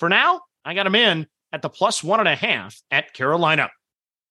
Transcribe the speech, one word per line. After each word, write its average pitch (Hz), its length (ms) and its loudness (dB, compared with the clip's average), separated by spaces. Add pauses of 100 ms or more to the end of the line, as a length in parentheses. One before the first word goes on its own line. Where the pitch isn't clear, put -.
for 170 80 0
now, 294 320 2 (240)
I 165 100 -10
got 196 120 -2
'em 190 100 2
in 180 320 2 (240)
at 151 100 -8
the 147 80 -6
plus - 320 -2
one 190 160 0
and 202 100 2
a 147 60 2
half 131 560 -6
at - 220 -2
Carolina. 156 580 0 (600)